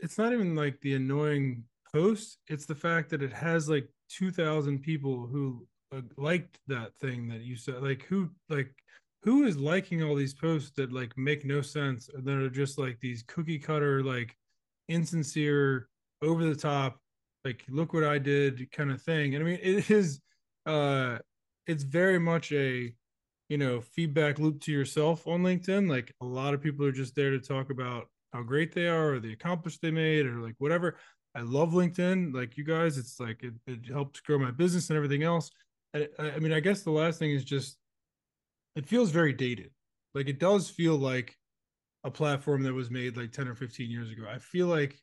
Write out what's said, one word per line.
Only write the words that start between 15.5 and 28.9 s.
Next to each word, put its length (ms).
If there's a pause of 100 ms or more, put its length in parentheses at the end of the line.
over 220
the 120
top, 440 (440)
like, 240
"Look 240
what 120
I 140
did" 540
kind 180
of 100
thing? 360
And 80
I 20
mean, 160
it 300
is, 280 (460)
uh, 540 (480)
it's 160
very 340
much 340
a, 400 (560)
you 100
know, 220
feedback 600
loop 220
to 100
yourself 560
on 160
LinkedIn. 440
Like, 320
a 40
lot 280
of 80
people 240
are 80
just 220
there 160
to 80
talk 320
about 380 (240)
how 100
great 300
they 160
are 260